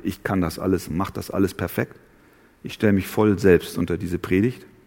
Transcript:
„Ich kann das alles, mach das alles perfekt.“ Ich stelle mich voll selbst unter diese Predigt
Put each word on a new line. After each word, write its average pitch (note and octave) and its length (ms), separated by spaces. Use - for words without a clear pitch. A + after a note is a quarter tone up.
„Ich - 220
kann F#2+ 180
das E2 160
alles, F#2 320
mach F2+ 220
das - 180
alles F#2 240
perfekt.“ - 420
Ich - 100
stelle G#2+ 200
mich F#2+ 120
voll G#2+ 320
selbst F#2 400
unter E2+ 200
diese F2 200
Predigt G#2 480